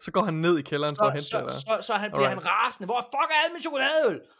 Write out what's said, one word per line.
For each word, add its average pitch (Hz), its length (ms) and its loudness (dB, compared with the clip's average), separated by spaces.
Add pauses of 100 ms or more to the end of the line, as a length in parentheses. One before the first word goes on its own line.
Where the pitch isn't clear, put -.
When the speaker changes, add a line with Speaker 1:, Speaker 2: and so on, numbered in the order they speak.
Speaker 1:
Så 170 100 -10
går 185 100 2
han 185 120 -2
ned 165 240 4
i 143 40 -2
kælderen 147 340 -2
Speaker 2:
så, - 60 -4
Speaker 1:
for - 40 6
at 135 80 2
hente 143 140 -4
Speaker 2:
så, 220 100 -2
Speaker 1:
det, - 40 0
eller? 127 120 -6
Speaker 2:
så, 135 60 -6 (220)
så, - 60 -12
så 233 60 0
han, 208 180 -2
bliver - 160 2
Speaker 1:
Alright. 175 160 -2
Speaker 2:
han 170 80 -2
rasende. 220 360 -2
"Hvor 240 140 0
fuck 294 300 -2
er 311 140 6
alt 339 80 -4
mit 311 100 -10
chokoladeøl?" 285 580 2 (180)